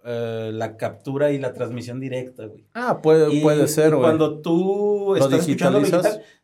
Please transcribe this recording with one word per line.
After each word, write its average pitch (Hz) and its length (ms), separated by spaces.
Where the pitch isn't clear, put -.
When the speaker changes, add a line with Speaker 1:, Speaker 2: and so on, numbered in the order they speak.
Speaker 1:
eh, 117 480
la 110 240
captura 135 560
y 139 60
la 131 140
transmisión 120 480
directa, 127 460
güey. - 280
Speaker 2:
Ah, 233 280
puede, 156 320
Speaker 1:
Y, 147 60
Speaker 2:
puede 151 280
ser, 156 200
Speaker 1:
y - 20
Speaker 2:
güey. 151 120
Speaker 1:
cuando 156 380
tú 196 680
Speaker 2:
Lo 196 80
Speaker 1:
estás 135 240
escuchando 170 380
lo - 60
Speaker 2:
digitalizas. 190 380
Speaker 1:
digital, - 100